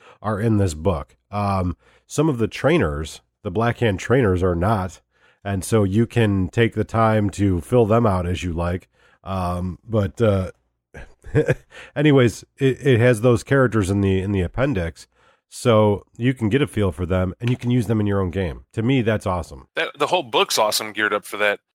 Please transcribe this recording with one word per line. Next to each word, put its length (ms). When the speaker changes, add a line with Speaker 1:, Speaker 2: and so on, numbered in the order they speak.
Speaker 1:
are 180
in 180
this 180
book. 420
Um, 460
some 240
of 80
the 100
trainers, 760
the 100
Black 280
Hand 200
trainers, 440
are 120
not. 460
And 200
so 200
you 220
can 440
take 260
the 80
time 480
to 300
fill 240
them 200
out 220
as 160
you 80
like. 380
Um, 600
but, 380
uh, 300
<laughs> 640
anyways, 480
it, 280
it 140
has 220
those 220
characters 460
in 120
the, 200
in 100
the 100
appendix. 680
So 540
you 160
can 160
get 120
a 60
feel 240
for 140
them, 340
and 100
you 60
can 160
use 160
them 140
in 60
your 120
own 120
game. 420
To 80
me, 200
that's 240
awesome. 500
Speaker 2:
That, 220
the 100
whole 160
book's 340
awesome 340
geared 220
up 100
for 140
that. 240